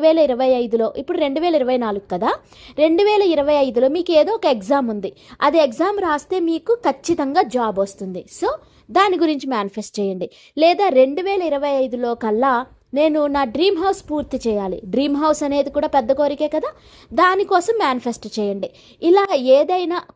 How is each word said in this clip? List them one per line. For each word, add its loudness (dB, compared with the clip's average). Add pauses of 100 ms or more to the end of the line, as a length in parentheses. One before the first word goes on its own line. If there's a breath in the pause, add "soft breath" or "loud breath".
వేల 6 (100)
ఇరవై 2 (120)
ఐదులో, 0 (120)
ఇప్పుడు -4
రెండు -2
వేల 2
ఇరవై 0
నాలుగు -6
కదా, 0 (520 loud breath)
రెండు 4
వేల 4 (140)
ఇరవై 2 (100)
ఐదులో 2
మీకు -2
ఏదో 2
ఒక -2 (100)
ఎగ్జామ్ -2
ఉంది, -8 (300 loud breath)
అది 4
ఎగ్జామ్ -2 (100)
రాస్తే -2 (120)
మీకు -2 (120)
ఖచ్చితంగా 0 (140)
జాబ్ -2
వస్తుంది. -10 (180)
So -2 (400 soft breath)
దాని 2
గురించి -2 (100)
మేనిఫెస్ట్ -8
చేయండి. -4 (360 soft breath)
లేదా 4 (140)
రెండు 2
వేల -2
ఇరవై -2 (100)
ఐదులో -4 (140)
కల్లా 0 (440)
నేను 2 (140)
నా 0 (120)
డ్రీమ్ 0
హౌస్ -2
పూర్తి -4
చేయాలి, -4 (160)
డ్రీమ్ 0
హౌస్ 2
అనేది -2
కూడా 2
పెద్ద 2
కోరికే 0
కదా, -4 (500 soft breath)
దానికోసం 2 (100)
మేనిఫెస్ట్ -4 (100)
చేయండి. -4 (340 soft breath)
ఇలా 4 (320)
ఏదైనా 0 (180)